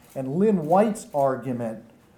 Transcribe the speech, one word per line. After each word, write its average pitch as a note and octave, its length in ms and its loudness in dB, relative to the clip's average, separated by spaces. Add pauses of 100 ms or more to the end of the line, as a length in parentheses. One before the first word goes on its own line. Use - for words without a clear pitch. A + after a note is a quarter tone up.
(160)
And C3+ 220 -6
Lynn G3 280 2
White's G3 480 2
argument B2 680 -2 (340)